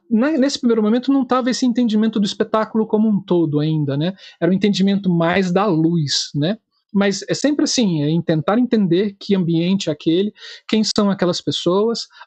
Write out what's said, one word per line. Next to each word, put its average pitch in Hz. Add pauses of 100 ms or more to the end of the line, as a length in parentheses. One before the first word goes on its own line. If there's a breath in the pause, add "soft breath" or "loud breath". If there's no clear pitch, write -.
(100)
na, 240
nesse 277
primeiro 226
momento 240
não 277
tava 254
esse -
entendimento 226
do 208
espetáculo 220
como 220
um 202
todo 160
ainda, 151
né? 170 (240 loud breath)
Era 170
um -
entendimento 196
mais 175
da 190
luz, 160
né? 160 (340)
Mas 202
é -
sempre 294
assim, 185
é 147
em 165
tentar 165
entender 202
que -
ambiente 175
é 156
aquele, 180 (340 loud breath)
quem 214
são 208
aquelas 180
pessoas, 202 (200 loud breath)